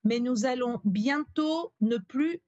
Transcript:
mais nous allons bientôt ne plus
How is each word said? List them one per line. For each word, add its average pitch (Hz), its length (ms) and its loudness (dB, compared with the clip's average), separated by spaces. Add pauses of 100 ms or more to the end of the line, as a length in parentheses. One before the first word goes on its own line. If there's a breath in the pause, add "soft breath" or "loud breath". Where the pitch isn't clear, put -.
mais 233 160 2
nous 240 240 0
allons 247 400 -2
bientôt 294 960 0
ne 226 160 2
plus 302 500 -2